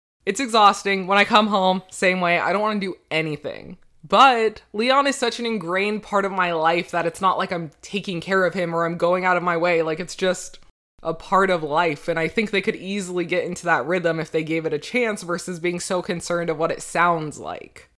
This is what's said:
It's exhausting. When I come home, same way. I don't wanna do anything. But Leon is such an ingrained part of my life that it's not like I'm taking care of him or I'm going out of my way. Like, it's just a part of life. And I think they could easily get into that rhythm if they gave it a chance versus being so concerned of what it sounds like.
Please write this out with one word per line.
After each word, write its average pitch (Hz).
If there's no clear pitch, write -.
It's 196
exhausting. 202
When 196
I 202
come 214
home, 185
same 185
way. 175
I 175
don't 202
wanna 214
do 190
anything. 151
But 226
Leon 262
is 269
such 233
an 233
ingrained 202
part 196
of 190
my 180
life 165
that 170
it's 165
not 185
like 185
I'm 170
taking 175
care 190
of 160
him 170
or 170
I'm 170
going 180
out 180
of 175
my 170
way. 170
Like, 160
it's -
just -
a 165
part 190
of 170
life. 151
And 165
I 160
think 208
they 196
could 175
easily 180
get 165
into 175
that 147
rhythm 165
if 151
they 160
gave 160
it 156
a 147
chance 226
versus 170
being 175
so 180
concerned 170
of 151
what 160
it -
sounds 165
like. 78